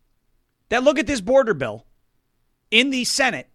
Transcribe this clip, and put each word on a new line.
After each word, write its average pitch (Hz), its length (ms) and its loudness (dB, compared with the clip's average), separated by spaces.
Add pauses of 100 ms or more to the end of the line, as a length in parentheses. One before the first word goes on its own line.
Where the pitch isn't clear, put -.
(680)
that 247 160 0
look 294 120 4
at 311 80 -2
this 262 140 -4
border 226 340 2
bill 117 320 -8 (840)
in 254 200 4
the 254 120 -4
Senate 220 520 -4